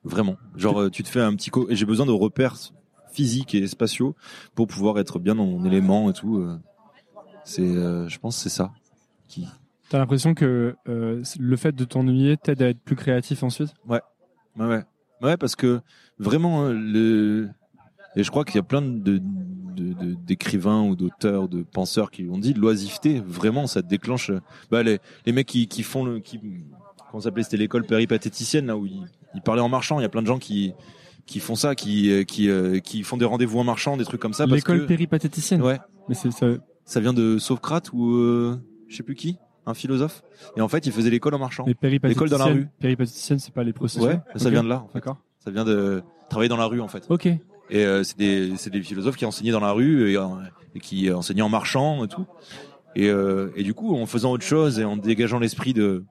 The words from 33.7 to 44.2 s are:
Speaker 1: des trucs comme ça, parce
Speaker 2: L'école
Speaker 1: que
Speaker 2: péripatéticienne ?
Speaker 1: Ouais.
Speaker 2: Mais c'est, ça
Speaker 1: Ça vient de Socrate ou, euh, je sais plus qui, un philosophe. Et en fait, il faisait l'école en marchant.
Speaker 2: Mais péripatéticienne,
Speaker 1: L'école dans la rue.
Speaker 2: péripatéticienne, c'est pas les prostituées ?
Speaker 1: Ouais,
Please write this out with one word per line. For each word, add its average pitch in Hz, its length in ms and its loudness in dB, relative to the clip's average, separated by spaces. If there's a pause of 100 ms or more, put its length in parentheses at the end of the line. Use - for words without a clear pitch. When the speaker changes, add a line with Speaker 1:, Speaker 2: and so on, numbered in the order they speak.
Speaker 1:
des 120 80 -2
trucs - 160 -8
comme 110 120 -4
ça, 143 120 0
parce 135 120 6
Speaker 2:
L'école 175 260 2
Speaker 1:
que 143 40 -6
Speaker 2:
péripatéticienne ? 165 760 0
Speaker 1:
Ouais. 131 180 2 (280)
Speaker 2:
Mais 123 60 0
c'est, 123 160 -2
ça 123 160 0 (400)
Speaker 1:
Ça - 140 0
vient 120 120 2
de 113 260 4
Socrate 143 540 -2
ou, 120 240 0
euh, 120 420 2 (300)
je - 80 -18
sais - 80 -12
plus 139 100 -10
qui, 175 240 -6 (260)
un 113 100 -6
philosophe. 135 480 -4 (340)
Et 113 40 -2
en 110 80 2
fait, 156 180 0
il 127 60 0
faisait 113 160 2
l'école 120 260 2
en 143 40 -2
marchant. 131 280 -6
Speaker 2:
Mais 123 80 2
péripatéticienne, 135 520 2
Speaker 1:
L'école 143 120 2
dans 135 60 4
la 151 80 6
rue. 139 160 2 (120)
Speaker 2:
péripatéticienne, 127 580 0
c'est - 160 -10
pas 123 80 -4
les 117 100 -2
prostituées ? 117 360 -2
Speaker 1:
Ouais, 170 120 0 (160)